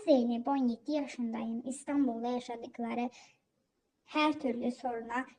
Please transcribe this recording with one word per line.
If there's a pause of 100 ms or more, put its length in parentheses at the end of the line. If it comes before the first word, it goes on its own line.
Zeynep,
on
yedi
yaşındayım.
İstanbul'da
yaşadıkları (920)
her
türlü
soruna (120)